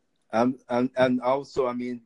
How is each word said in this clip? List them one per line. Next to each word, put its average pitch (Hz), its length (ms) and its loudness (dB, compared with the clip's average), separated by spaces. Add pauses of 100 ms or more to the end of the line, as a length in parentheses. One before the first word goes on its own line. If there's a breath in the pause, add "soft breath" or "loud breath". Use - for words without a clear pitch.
(320)
I'm, 127 260 2 (120)
I'm, 123 260 0
and 127 260 2
also, 135 460 0
I 120 60 -2
mean, 123 320 -8